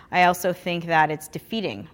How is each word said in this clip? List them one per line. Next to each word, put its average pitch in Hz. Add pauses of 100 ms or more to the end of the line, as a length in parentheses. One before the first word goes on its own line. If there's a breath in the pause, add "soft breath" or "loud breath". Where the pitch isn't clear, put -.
(120)
I 180
also 180
think 170
that 160
it's 151
defeating 160